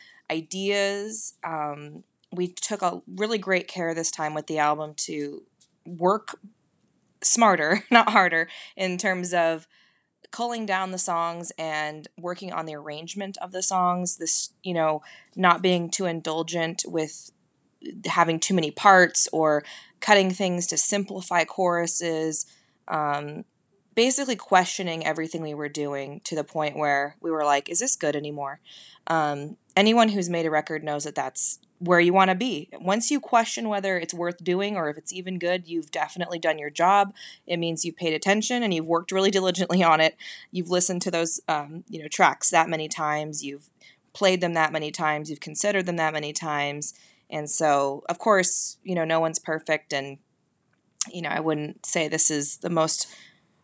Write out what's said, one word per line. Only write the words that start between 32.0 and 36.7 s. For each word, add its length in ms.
wanna 220
be. 380
Once 360
you 100
question 480
whether 300
it's 160
worth 300
doing 340
or 120
if 100
it's 120
even 280
good, 280
you've 220
definitely 480
done 220
your 100
job. 420